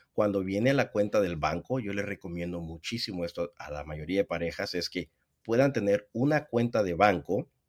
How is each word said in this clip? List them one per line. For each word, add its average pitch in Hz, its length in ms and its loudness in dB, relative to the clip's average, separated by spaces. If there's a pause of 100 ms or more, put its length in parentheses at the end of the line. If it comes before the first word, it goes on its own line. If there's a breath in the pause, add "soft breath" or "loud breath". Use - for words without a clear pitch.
(140)
Cuando 101 300 2
viene 101 300 2
la 127 180 0
cuenta 104 300 2
del 87 160 0
banco, 80 420 -2
yo 101 140 -6
les 101 120 -4
recomiendo 87 560 -6
muchísimo 85 640 -8
esto 85 320 -6
a 73 140 -12
la 73 120 -8
mayoría 80 380 -2
de 95 40 -2
parejas, 85 500 -4
es 87 140 -4
que 85 220 -6 (340)
puedan 127 260 4
tener 101 400 2
una 147 360 2
cuenta 117 360 2
de 90 120 -2
banco 95 540 2 (200)